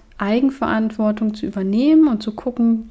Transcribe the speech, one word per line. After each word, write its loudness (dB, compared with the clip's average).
Eigenverantwortung 0
zu -8
übernehmen 2
und 0
zu -6
gucken, -2